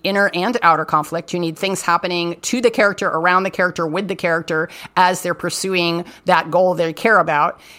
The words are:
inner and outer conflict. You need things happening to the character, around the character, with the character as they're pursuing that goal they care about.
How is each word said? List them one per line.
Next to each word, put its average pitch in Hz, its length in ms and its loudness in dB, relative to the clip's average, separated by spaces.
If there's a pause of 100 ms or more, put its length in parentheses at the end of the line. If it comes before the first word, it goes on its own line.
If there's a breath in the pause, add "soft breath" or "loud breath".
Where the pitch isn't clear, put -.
inner 196 300 2
and 185 280 0
outer 160 240 4
conflict. 160 480 -2
You 175 60 -2
need 165 180 -4
things 190 240 -4
happening 175 600 -2
to - 200 -4
the 233 100 4
character, 202 360 0
around 175 360 2
the 190 80 -2
character, 180 360 -2
with 185 200 -4
the 190 80 -6
character 165 540 -2 (280 loud breath)
as 180 240 2
they're 175 120 -2
pursuing 175 720 -2 (220 loud breath)
that 165 260 2
goal 180 220 4
they 165 200 -2
care 220 260 2
about. 156 400 0 (200 loud breath)